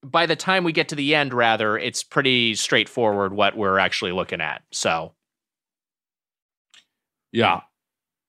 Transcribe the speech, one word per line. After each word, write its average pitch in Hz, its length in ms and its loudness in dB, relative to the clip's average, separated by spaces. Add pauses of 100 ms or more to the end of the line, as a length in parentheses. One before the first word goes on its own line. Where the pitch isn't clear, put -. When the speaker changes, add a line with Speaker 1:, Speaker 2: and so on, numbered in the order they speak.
Speaker 1:
by 165 220 0
the 160 100 0
time 190 300 0
we 165 80 -2
get 170 160 0
to 156 60 -8
the 143 200 0
end, 139 180 0
rather, 110 440 2
it's - 260 -6
pretty 123 520 2
straightforward 104 760 0
what 101 240 2
we're 95 240 2
actually 92 320 0
looking 90 300 -4
at. 73 200 -6 (120)
So. 82 400 -4 (2250)
Speaker 2:
Yeah. 107 300 0 (680)